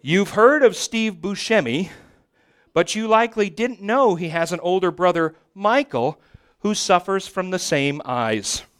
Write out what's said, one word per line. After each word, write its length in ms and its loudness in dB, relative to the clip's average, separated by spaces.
You've 220 2
heard 320 6
of 140 4
Steve 400 -4
Buscemi, 720 -2
but 200 0
you 140 -4
likely 420 2
didn't 320 -6
know 320 2
he 160 -4
has 220 -2
an 80 -4
older 320 0
brother, 420 0
Michael, 680 -2
who 160 -2
suffers 520 0
from 220 -6
the 80 -4
same 480 -2
eyes. 560 -2